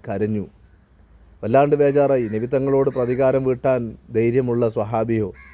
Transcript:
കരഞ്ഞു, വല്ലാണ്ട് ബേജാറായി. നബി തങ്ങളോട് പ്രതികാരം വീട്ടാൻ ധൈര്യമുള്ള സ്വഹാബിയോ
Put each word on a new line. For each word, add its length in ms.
കരഞ്ഞു, 400
വല്ലാണ്ട് 340
ബേജാറായി. 520
നബി 180
തങ്ങളോട് 440
പ്രതികാരം 540
വീട്ടാൻ 360
ധൈര്യമുള്ള 540
സ്വഹാബിയോ 600